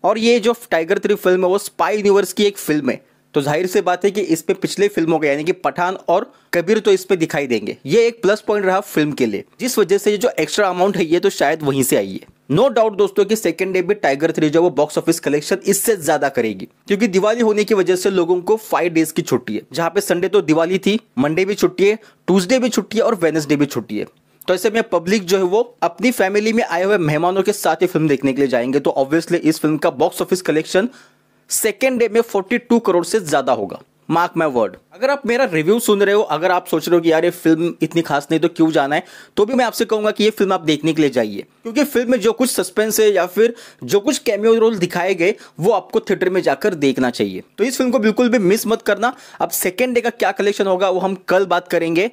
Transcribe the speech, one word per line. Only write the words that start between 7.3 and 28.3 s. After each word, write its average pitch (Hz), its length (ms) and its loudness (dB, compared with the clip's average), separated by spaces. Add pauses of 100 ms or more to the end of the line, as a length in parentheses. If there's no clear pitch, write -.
देंगे। 110 380 -2
ये 214 220 4
एक 233 140 -4
प्लस 208 200 2
पॉइंट 208 240 -2
रहा 185 140 2
फिल्म 151 320 0
के 127 140 0
लिए, 104 180 -4 (160)
जिस 247 200 -4
वजह 190 180 2
से 208 140 0
ये 208 60 0
जो 190 220 0
एक्स्ट्रा 185 300 0
अमाउंट 180 280 0
है 165 80 0
ये 165 140 0
तो 196 100 0
शायद 160 340 -2
वहीं 135 200 0
से 135 140 0
आई 98 160 -2
है। - 260 -16 (120)
No 175 180 4
doubt 220 280 0
दोस्तों 202 280 2
कि 214 100 0
सेकंड 185 380 -4
डे 185 80 2
भी 180 120 -2
टाइगर 156 380 0
थ्री 156 180 0
जो 165 120 2
वो 175 80 4
बॉक्स 147 280 0
ऑफिस 165 220 0
कलेक्शन 151 460 -2
इससे - 300 0
ज्यादा 147 340 0
करेगी, 110 380 -4 (200)
क्योंकि 202 200 0
दिवाली 208 340 2
होने 214 220 2
की 220 100 0
वजह 185 220 2
से 180 140 0
लोगों 180 320 2
को 208 140 0
फाइव 170 380 -2
डेज 160 180 0
की 170 100 -2
छुट्टी 117 340 -2
है, 101 60 -6 (120)
जहाँ 165 160 -2
पे 196 120 -2
संडे 180 260 -2
तो 196 140 2
दिवाली 165 380 0
थी, 208 200 0 (200)
मंडे 160 260 0
भी 202 100 -4
छुट्टी 190 320 0
है, 214 80 2
ट्यूसडे 196 640 0
भी 240 100 0
छुट्टी 208 280 -4
है 226 60 2
और 339 120 2
वेडनेसडे 156 400 0
भी 143 100 2
छुट्टी 110 320 -8
है। 95 80 -4 (420)
तो 185 60 2
ऐसे 185 160 0
में 220 140 -2
पब्लिक 185 420 -2
जो 185 120 2
है 190 60 2
वो 190 180 2 (220)
अपनी 185 280 -2
फैमिली 208 420 0
में 233 100 0
आए 170 200 -2
हुए 202 140 2
मेहमानों 175 460 0
के 202 100 0
साथ 165 280 -2
ही 180 60 2
फिल्म 160 200 0
देखने 139 260 0